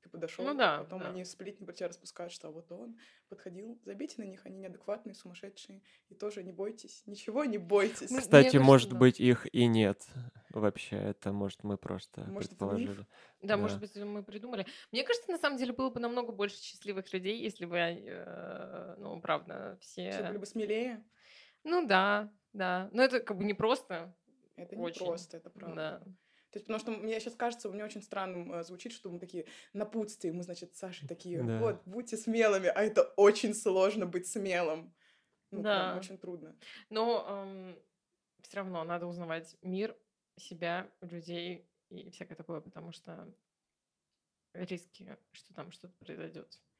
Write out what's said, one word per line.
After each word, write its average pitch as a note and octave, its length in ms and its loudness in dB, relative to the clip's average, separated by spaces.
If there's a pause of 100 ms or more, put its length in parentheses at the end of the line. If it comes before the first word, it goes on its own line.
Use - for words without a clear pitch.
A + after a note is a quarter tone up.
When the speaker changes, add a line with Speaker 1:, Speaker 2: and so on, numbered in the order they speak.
Speaker 1:
ты - 80 -20
подошел, E3 360 -6
Speaker 2:
Ну C#4+ 80 0
да, G3 260 4
Speaker 1:
потом D#3+ 200 -10
Speaker 2:
да. F#3+ 100 -8
Speaker 1:
они F#3 160 -8
сплетни G3 400 -14
про F3 80 -14
тебя F3+ 160 -6
распускают, F3 440 -14
что - 160 -16
«а - 20 -14
вот E3 200 -18
он A3+ 260 -16 (320)
подходил». G3+ 560 -14
Забейте G3+ 360 -10
на G#3 40 -10
них, F#3+ 200 -16
они F#3+ 140 -14
неадекватные, G3 560 -10
сумасшедшие. G3 680 -18 (280)
И F#3+ 60 -20
тоже G#3 280 -8
не F#3 80 -10
бойтесь, G3+ 560 -8
ничего A3 380 -2
не G#3+ 120 0
бойтесь. G3 540 4
Speaker 2:
Мы, B3+ 60 2
мне - 40 4
Speaker 3:
Кстати, C#3+ 240 12
Speaker 2:
кажется, C3+ 160 8
Speaker 3:
может C3 300 12
Speaker 2:
да. B2 60 -2
Speaker 3:
быть, B2+ 240 10
их B2 340 6
и A#2+ 120 8
нет A2 380 4 (440)
вообще. G#2 480 -2
Это, G2+ 360 -4
может, G2+ 300 -4
мы G2+ 140 -2
просто - 520 -10
Speaker 1:
Может, G3 240 -8
это - 120 -4
миф? G2 40 0 (200)
Speaker 3:
предположили. G3+ 180 -10 (340)
Speaker 2:
Да, G3+ 160 0
может G3+ 220 0
Speaker 3:
Да. - 80 -8
Speaker 2:
быть, - 80 -18
мы G#3 280 -8
придумали. G#3 420 -8 (260)
Мне B3 120 -2
кажется, A#4+ 280 -2
на E4+ 60 -2
самом D4 200 0
деле B3 160 -2
было C4 160 -2
бы A#3+ 100 -8
намного A#3+ 320 -4
больше G3+ 300 -4
счастливых F#3+ 520 -8
людей, G3 280 -2
если G#3 240 -6
бы, E3+ 120 -4
э, - 1200 -6
ну, E3+ 220 -10
правда, - 600 -4
все F#3 300 -10
Speaker 1:
Все G3 160 -4
были G3 100 -6
бы G3 80 -8
смелее? A3+ 580 -4 (640)
Speaker 2:
Ну E4+ 220 0
да, G3+ 420 4 (240)
да. F#3 400 -2
Но A#3+ 100 6
это B3+ 160 4
как G3+ 180 -4
бы F#3+ 60 -2
непросто. G3+ 680 0 (440)
Speaker 1:
Это F3 200 -14
Speaker 2:
Очень. F3 240 -6
Speaker 1:
непросто, F3 360 -4
это E3 120 -18
правда. D#3+ 560 -8
Speaker 2:
Да. F#3+ 60 -18 (400)
Speaker 1:
То G#3 80 -10
есть, - 80 -16
потому A3 120 -4
что A3 120 -8
мне A3 280 -4
щас A#3 160 -8
кажется, A#3+ 340 -4
мне G3+ 140 -8
очень G#3 200 -10
странным, F3+ 500 -6
э, E3+ 100 -6
звучит, F3+ 300 -12
что - 160 -14
мы F3 100 -10
такие F3 260 -10 (280)
напутствие, G#3 600 -4
мы, F3 100 -6
значит, F3 320 -12
с - 40 -16
Сашей F3+ 280 -12
такие: E3+ 340 -6
Speaker 3:
Да. A2+ 180 0
Speaker 1:
«Вот, A2+ 260 0
будьте A3+ 300 -8
смелыми», A3 520 4
а G3 160 4
это G#3 180 4 (160)
очень G#3 380 8
сложно F#3+ 500 4
быть F3+ 220 -4
смелым. F3 640 -2 (580)
Ну, G3+ 120 -6
прям F#3+ 300 2
Speaker 2:
Да. F3+ 40 -6
Speaker 1:
очень F#3+ 220 -12
трудно. D#3+ 360 -14 (360)
Speaker 2:
Но, A3+ 360 0
эм, G3 480 -10 (680)
все - 140 -12
равно F#3 260 -6
надо F3 240 -4
узнавать E3 560 -8
мир, F#3+ 320 -2 (420)
себя, E3+ 500 -4 (140)
людей F3 640 -10 (240)
и F#3+ 220 -16
всякое F3 240 -16
такое, E3 260 -10
потому E3+ 300 -16
что F3 420 -18 (1200)
риски, F3+ 600 -12 (140)
что - 220 -20
там - 180 -14
что-то - 280 -20
произойдет. D#3+ 600 -14 (200)